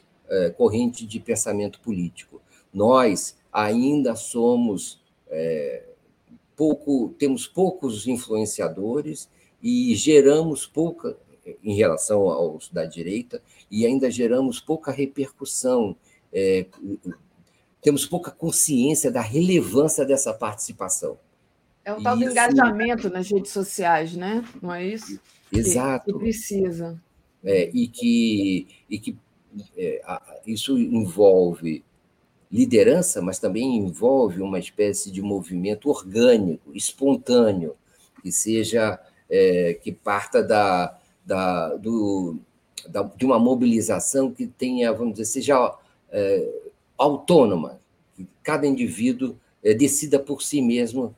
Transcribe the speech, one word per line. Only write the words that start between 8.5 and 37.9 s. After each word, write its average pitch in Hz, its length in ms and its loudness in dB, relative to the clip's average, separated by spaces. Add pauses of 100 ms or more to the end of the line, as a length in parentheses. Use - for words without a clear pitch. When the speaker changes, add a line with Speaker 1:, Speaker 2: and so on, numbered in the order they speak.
Speaker 1:
e 123 320 0
geramos 147 720 6
pouca, 160 520 -6 (440)
em 101 120 -4
relação 98 540 2
aos 78 400 -2
da 85 160 -6
direita, 85 580 -8 (280)
e 107 140 0
ainda 127 260 2
geramos 120 500 0
pouca 151 320 -6
repercussão, 143 1040 -4 (360)
é, 95 340 0 (1160)
temos 143 240 2
pouca 170 240 -8
consciência 143 800 0
da 120 100 -2
relevância 147 840 2
dessa 131 280 0
participação. 107 840 -8 (640)
Speaker 2:
É 208 80 -8
o 214 80 -8
tal 240 160 0
do 240 60 0
Speaker 1:
Isso. 254 80 -2
Speaker 2:
engajamento 233 800 2
nas 185 180 -6
redes 196 220 -2
sociais, 170 640 -2
né? 208 300 -6 (180)
Não 175 100 -8
é 175 140 -8
isso? 208 340 -10 (320)
Speaker 1:
Exato. 254 540 -2
Speaker 2:
Que, 202 60 -2
que - 80 -8
precisa. 185 800 -4 (400)
Speaker 1:
É, 92 320 2
e 120 140 0
que, 113 800 0 (200)
e 104 120 -8
que, - 180 -10 (580)
é, 87 280 -6
a, 85 420 -14
isso 117 320 -2
envolve 92 1080 2 (640)
liderança, 120 720 4
mas 92 200 -6
também 113 360 -2
envolve 101 640 0
uma 95 200 -4
espécie 101 500 -4
de 95 100 -8
movimento 98 680 -4
orgânico, 104 840 2
espontâneo, 117 1040 0 (480)